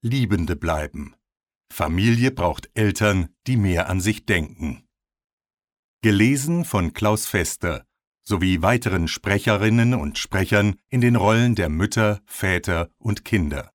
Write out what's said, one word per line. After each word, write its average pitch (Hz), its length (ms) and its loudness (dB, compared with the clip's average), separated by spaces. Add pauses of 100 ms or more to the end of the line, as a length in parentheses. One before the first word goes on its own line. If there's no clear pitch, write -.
Liebende 101 540 0
bleiben. 76 580 -6 (600)
Familie 113 580 2
braucht 87 420 -4
Eltern, 101 640 0 (100)
die 127 120 0
mehr 87 320 2
an 92 100 0
sich 104 260 -2
denken. 78 640 -4 (1120)
Gelesen 131 600 2
von 90 300 -2
Klaus 107 320 0
Fester 85 600 -4 (380)
sowie 92 380 0
weiteren 95 480 0
Sprecherinnen 110 840 2
und 73 240 -4
Sprechern 101 580 0 (120)
in 123 140 0
den 120 160 4
Rollen 113 380 2
der 92 120 -2
Mütter, 104 580 0
Väter 90 720 -2
und - 280 -6
Kinder. 76 500 -2